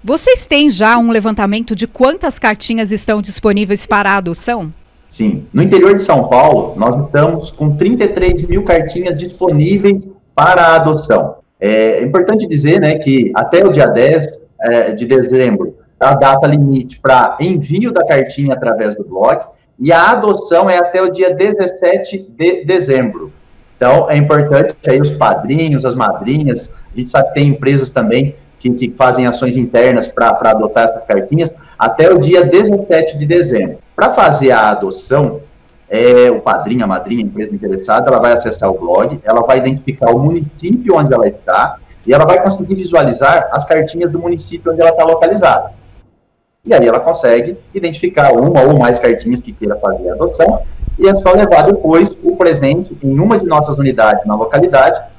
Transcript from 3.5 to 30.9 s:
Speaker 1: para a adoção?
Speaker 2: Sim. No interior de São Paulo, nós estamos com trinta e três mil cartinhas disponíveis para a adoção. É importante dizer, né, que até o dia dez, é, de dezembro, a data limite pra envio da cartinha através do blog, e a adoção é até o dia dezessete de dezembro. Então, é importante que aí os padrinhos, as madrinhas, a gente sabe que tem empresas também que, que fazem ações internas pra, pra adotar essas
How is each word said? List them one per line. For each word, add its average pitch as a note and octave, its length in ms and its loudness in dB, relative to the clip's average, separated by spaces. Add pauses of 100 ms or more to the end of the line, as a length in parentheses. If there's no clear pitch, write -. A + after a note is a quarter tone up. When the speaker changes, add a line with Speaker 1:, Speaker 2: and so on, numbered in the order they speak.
Speaker 1:
para G3+ 280 0
a G3 40 0
adoção? F3+ 560 -6 (340)
Speaker 2:
Sim. - 460 -4
No - 100 0
interior F#3+ 320 4
de G3 60 0
São C#3 280 0
Paulo, C3+ 500 2
nós B2 180 0
estamos D3 540 -2
com D3+ 260 -2
trinta A3 280 0
e - 40 0
três - 380 0
mil F#3+ 160 -2
cartinhas F3 560 -2
disponíveis F3+ 920 0 (260)
para F3 280 2
a E3 140 4
adoção. D3+ 680 0 (160)
É A2 420 0
importante F#3 440 0
dizer, D#3 320 0
né, D3+ 200 0
que C3 360 0
até F3+ 300 2
o F3 80 4
dia C#3 140 4
dez, C#3 520 0 (220)
é, A#2 300 0
de G#2+ 160 -6
dezembro, B2 720 0 (200)
a C3+ 160 2
data C3+ 320 2
limite C#3 540 0
pra B2+ 400 2
envio F3+ 500 -2
da F3 140 0
cartinha C#3 480 0
através A2 420 -2
do G#2 80 -12
blog, F#2+ 380 -2 (380)
e C3+ 120 -2
a E3+ 200 4
adoção G3 580 0
é F3+ 80 2
até F3 240 0
o F#3 100 0
dia F3+ 240 0
dezessete F#3+ 920 -2 (100)
de - 300 -2
dezembro. B2+ 680 -2 (460)
Então, B2+ 320 2
é D3 60 0
importante D3 680 2
que D3+ 80 -2
aí C3+ 100 2
os D3 120 -2
padrinhos, C3+ 720 -2
as A#2+ 80 -2
madrinhas, A#2+ 760 -4 (220)
a - 60 -10
gente B2 100 -8
sabe C3+ 200 0
que - 60 -10
tem C#3+ 140 2
empresas C3+ 400 0
também B2+ 480 -2 (220)
que, B2 120 -4
que B2 240 -4
fazem B2+ 320 0
ações B2 300 -2
internas A#2+ 500 0
pra, A#2 280 0
pra - 160 0
adotar A2 340 0
essas - 220 -4